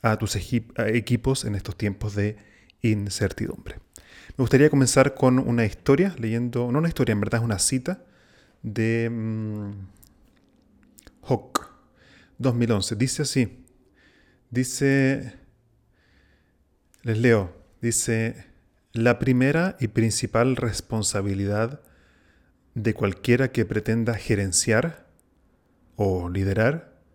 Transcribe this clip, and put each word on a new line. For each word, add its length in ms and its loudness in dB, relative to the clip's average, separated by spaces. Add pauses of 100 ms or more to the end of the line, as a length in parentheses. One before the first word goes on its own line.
a 160 2
tus 180 -2
eji-, 400 -4
a 120 -2
equipos 560 0
en 120 -4
estos 200 -8
tiempos 380 -4
de 220 -2 (460)
incertidumbre. 920 -2 (600)
Me 60 0
gustaría 280 6
comenzar 440 4
con 240 4
una 260 0
historia, 540 2
leyendo, 520 -2
no 80 0
una 100 0
historia, 240 0
en 80 0
verdad 200 -2
es 40 -2
una 140 -2
cita 460 -4 (580)
de, 480 -2
mm, 600 -6 (1500)
Hawke, 460 -6 (680)
dos 160 2
mil 160 2
once. 260 0
Dice 260 -2
así, 420 -2 (880)
dice, 840 0 (1700)
les 160 -2
leo, 380 4 (240)
dice, 680 -2 (460)
La 260 4
primera 640 2
y 80 -2
principal 680 0
responsabilidad 1200 -4 (960)
de 160 -2
cualquiera 600 0
que 120 0
pretenda 500 -2
gerenciar 920 -2 (880)
o 320 0
liderar 720 -2 (140)